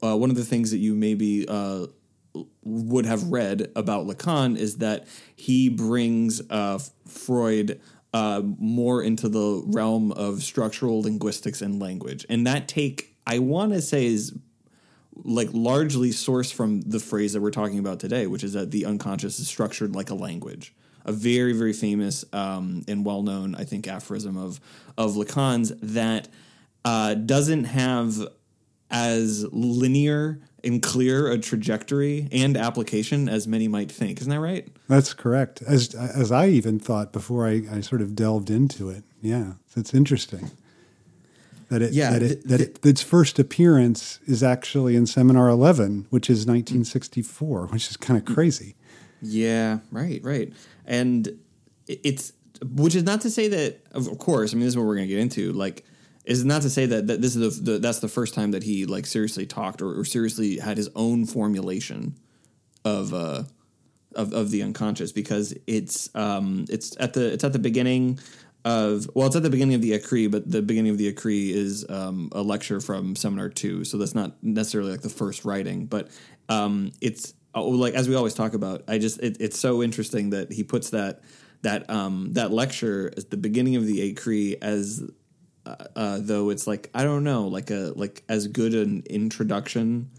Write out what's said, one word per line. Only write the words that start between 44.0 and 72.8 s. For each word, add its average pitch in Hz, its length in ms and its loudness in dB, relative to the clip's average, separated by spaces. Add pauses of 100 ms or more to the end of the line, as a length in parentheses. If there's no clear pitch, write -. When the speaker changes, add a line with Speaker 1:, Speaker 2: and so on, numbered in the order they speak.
Speaker 2:
is 123 160 2
actually 127 520 2
in 120 120 6
Seminar 127 420 8
eleven, 117 640 6
which - 200 2
is 110 160 4
nineteen 120 380 2
sixty-four, 123 840 -4
which 110 220 -4
is - 60 -12
kinda 117 260 2
Speaker 1:
Mm. 117 120 -4
Speaker 2:
crazy. 156 420 2 (480)
Speaker 1:
Yeah, 110 540 0 (140)
right, 151 320 -4
right. 131 280 -4 (320)
And 123 440 2 (600)
i-, - 140 -8
it's, 139 300 -2 (420)
which 156 220 4
is 175 80 4
not 202 160 2
to 233 100 -2
say 220 180 0
that, 170 300 0 (140)
of, 127 160 -4
of - 100 -10
course, 113 340 2
I 113 40 0
mean, 120 80 2
this 123 80 2
is 123 40 0
what 120 80 0
we're 107 120 2
gonna 95 100 -2
get 98 140 0
into, 107 320 -2
like, 98 320 -4 (400)
is 123 200 0
not 143 180 4
to 143 80 2
say 135 160 2
that, 110 200 0
that 113 160 0
this 120 140 2
is 113 240 0
the, 117 120 -2
the, 104 60 0
that's 113 220 0
the 110 80 -4
first 117 260 -4
time 104 160 0
that 113 140 -2
he, 101 200 -2
like, 95 220 -4
seriously 107 400 -2
talked 95 340 -8
or, 92 200 -4
or 107 40 -2
seriously 110 540 -2
had 107 180 -4
his 104 200 -2
own 117 280 2
formulation 95 920 -4 (680)
of, 101 300 -2
uh, 80 300 -4 (720)
of, 104 160 -4
of 107 180 -2
the 104 120 0
unconscious, 104 500 -4
because 104 420 -4 (140)
it's, - 480 -4
um, 98 520 -2
it's - 300 -6
at 127 160 -4
the, 120 180 0
it's 113 120 -4
at 143 80 2
the 131 80 0
beginning 127 580 2 (460)
of, 107 500 0
well, 131 140 4
it's 131 80 2
at 160 80 2
the 156 60 2
beginning 135 260 4
of 113 60 2
the 113 100 2
Écrit, 107 400 2
but 104 180 -2
the 107 120 2
beginning 110 280 2
of 104 80 0
the 104 140 0
Écrit 101 380 -2
is, 101 380 -2
um, 92 440 -6
a 101 100 -4
lecture 104 380 -4